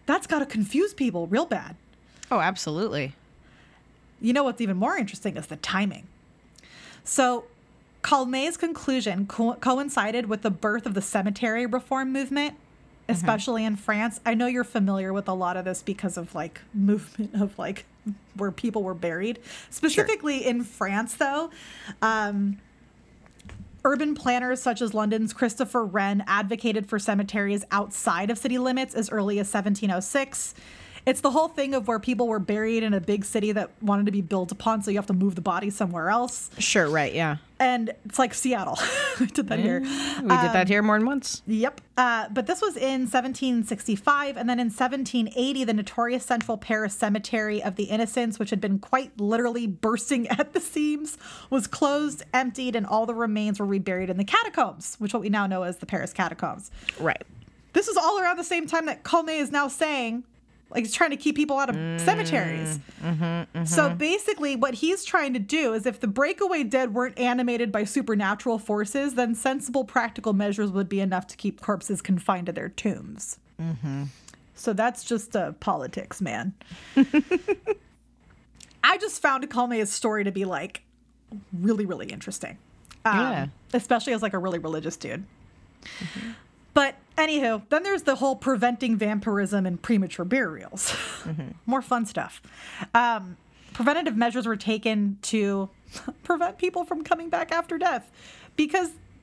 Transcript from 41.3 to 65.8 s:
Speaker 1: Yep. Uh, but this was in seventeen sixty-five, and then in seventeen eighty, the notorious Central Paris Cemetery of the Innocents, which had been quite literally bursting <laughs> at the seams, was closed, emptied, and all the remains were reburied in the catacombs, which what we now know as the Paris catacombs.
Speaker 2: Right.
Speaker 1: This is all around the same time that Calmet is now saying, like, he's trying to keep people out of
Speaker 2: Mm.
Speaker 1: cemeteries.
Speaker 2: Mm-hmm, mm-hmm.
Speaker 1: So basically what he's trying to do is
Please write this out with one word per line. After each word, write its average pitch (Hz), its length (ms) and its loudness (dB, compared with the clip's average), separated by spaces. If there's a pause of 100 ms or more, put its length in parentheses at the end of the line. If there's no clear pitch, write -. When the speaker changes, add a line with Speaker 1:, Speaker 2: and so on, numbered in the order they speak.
Speaker 1:
Yep. 226 340 0 (160)
Uh, 233 320 2
but 208 180 -2
this 349 140 0
was 370 160 0
in 262 300 0
seventeen 254 580 0
sixty-five, 277 720 0
and 226 140 -2
then 247 100 2
in 240 80 2
seventeen 247 640 0
eighty, 262 300 0
the 226 80 0
notorious 233 540 0
Central 233 320 -2
Paris 214 360 -2
Cemetery 214 680 -2
of 190 140 -4
the 208 80 0
Innocents, 226 540 0
which 202 120 -2
had 196 100 0
been 196 180 2
quite 262 400 -2
literally 233 480 0
bursting 220 600 0
<laughs> 233 100 0
at 294 140 0
the 359 80 2
seams, 302 560 -2 (320)
was 262 180 2
closed, 294 580 0 (100)
emptied, 254 420 0
and 214 80 0
all 220 220 2
the 233 80 -2
remains 214 440 0
were 208 60 -2
reburied 190 460 0
in 180 80 -2
the 196 60 2
catacombs, 311 720 0
which 214 160 -4
what 226 80 0
we 214 80 -2
now 202 160 2
know 185 160 -2
as 180 160 -4
the - 80 -14
Paris - 260 -4
catacombs. 170 580 -4 (300)
Speaker 2:
Right. - 220 0 (500)
Speaker 1:
This 415 160 4
is 403 80 2
all 349 240 4
around 359 160 4
the 339 80 -4
same 339 220 -2
time 330 180 0
that 294 180 -6
Calmet 320 380 2
is 247 100 0
now 285 180 2
saying, 254 560 -2 (440)
like, - 140 0
he's 220 100 -2
trying 330 180 4
to 285 60 -4
keep 294 200 0
people 285 240 2
out 262 100 0
of - 60 0
Speaker 2:
Mm. - 240 -2
Speaker 1:
cemeteries. 165 800 2 (200)
Speaker 2:
Mm-hmm, 160 220 0
mm-hmm. 170 440 -2
Speaker 1:
So 285 240 4
basically 302 640 0
what 247 180 0
he's 330 300 0
trying 294 300 2
to 254 40 0
do 247 360 0
is 220 120 -2